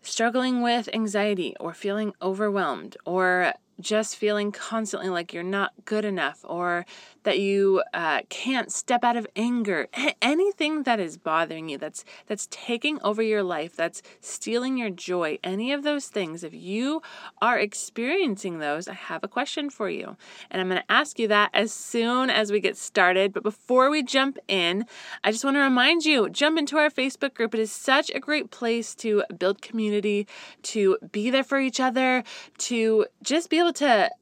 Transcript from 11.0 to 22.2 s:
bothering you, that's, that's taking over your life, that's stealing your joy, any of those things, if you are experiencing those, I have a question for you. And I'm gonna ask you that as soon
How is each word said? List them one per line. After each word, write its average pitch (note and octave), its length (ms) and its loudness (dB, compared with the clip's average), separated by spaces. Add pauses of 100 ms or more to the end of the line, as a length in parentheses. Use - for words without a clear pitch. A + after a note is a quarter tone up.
bothering D#3+ 500 -2
you, C#3+ 100 -6
that's, - 280 -10 (200)
that's - 240 -6
taking B3+ 520 -4
over G#3 200 0
your G#3+ 220 2
life, E3+ 320 -4
that's E3+ 260 -4 (200)
stealing B3 560 -4
your A#3 120 -2
joy, F3 540 -2
any G#3+ 300 -2
of C#4+ 100 -4
those D4 240 -2
things, E3+ 340 -6
if E3 120 -12
you A3 480 -2 (400)
are A#3 180 2
experiencing A3 1000 -2
those, D3+ 280 -4
I F3+ 60 -12
have E3+ 320 -8
a - 20 -10
question C#4+ 420 -4
for G#3 200 -6
you. - 260 -8 (340)
And F#3 120 -2
I'm F#3 80 -2
gonna F#3 180 0
ask C4 320 2
you A3+ 80 2
that G#3 260 6
as A3 200 2
soon A#3+ 560 0